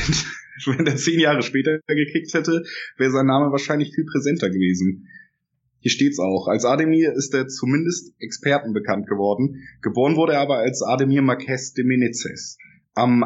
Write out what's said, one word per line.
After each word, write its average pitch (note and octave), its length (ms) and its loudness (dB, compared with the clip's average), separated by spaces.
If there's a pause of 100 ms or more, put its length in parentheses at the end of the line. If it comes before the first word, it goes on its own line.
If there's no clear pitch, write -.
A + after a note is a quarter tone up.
(280)
<laughs> - 380 -14
Wenn C#3 220 0
er C3+ 80 0
zehn E3 240 0
Jahre D3+ 220 4
später D#3 440 0
gekickt D3+ 480 -2
hätte, E3 300 0 (320)
wäre C3 160 2
sein C3+ 140 2
Name C#3 260 4
wahrscheinlich D3 420 -2
viel D#3+ 120 -2
präsenter C#3 440 0
gewesen. F#2 560 0 (720)
Hier - 140 -2
steht's C#3+ 260 0
auch. F#2 300 -2
Als G#2+ 160 0
Ademir D#3+ 480 2
ist C3+ 200 -4
er C3+ 140 0
zumindest D3+ 720 -2
Experten C#3 540 -2
bekannt G2+ 340 -2
geworden. G2+ 560 -2 (200)
Geboren C3+ 340 2
wurde D#3+ 160 2
er C#3+ 80 2
aber C#3 160 0
als B2 260 -2
Ademir C3+ 400 2
Marquez C3 520 -2
de B2+ 100 -2
Menezes - 720 -2 (360)
am A#2+ 320 4